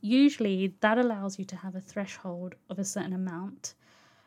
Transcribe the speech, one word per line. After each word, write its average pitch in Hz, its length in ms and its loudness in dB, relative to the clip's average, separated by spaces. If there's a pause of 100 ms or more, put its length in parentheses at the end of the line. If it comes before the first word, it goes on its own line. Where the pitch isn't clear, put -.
usually 208 800 4
that 220 180 6
allows 202 400 0
you 190 60 -6
to 190 100 -12
have 185 200 -10
a 190 60 -8
threshold 185 720 -8 (160)
of 185 80 -8
a 196 80 -2
certain 185 280 -4
amount, 185 600 -6 (540)